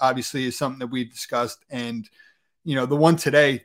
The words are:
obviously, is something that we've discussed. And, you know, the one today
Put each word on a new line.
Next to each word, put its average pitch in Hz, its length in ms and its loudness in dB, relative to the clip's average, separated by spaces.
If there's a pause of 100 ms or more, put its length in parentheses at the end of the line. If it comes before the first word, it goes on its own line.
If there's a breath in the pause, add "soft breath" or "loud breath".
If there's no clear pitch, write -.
obviously, 131 420 0
is 123 140 -4
something 135 220 -6
that 127 80 -8
we've 123 220 -4
discussed. - 600 -6
And, 117 380 -8 (580 soft breath)
you 151 100 -2
know, 131 100 0
the 143 120 0
one 160 180 6
today 143 500 2